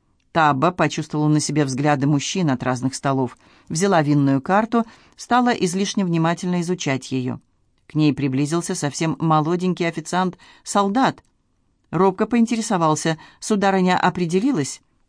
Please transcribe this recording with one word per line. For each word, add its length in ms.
Табба 380
почувствовала 560
на 120
себе 240
взгляды 440
мужчин 420
от 140
разных 320
столов, 420
взяла 320
винную 400
карту, 420
стала 340
излишне 540
внимательно 580
изучать 500
её. 280
К 80
ней 200
приблизился 600
совсем 460
молоденький 680
официант-солдат. 1400
Робко 340
поинтересовался: 920
«Сударыня 600
определилась?» 800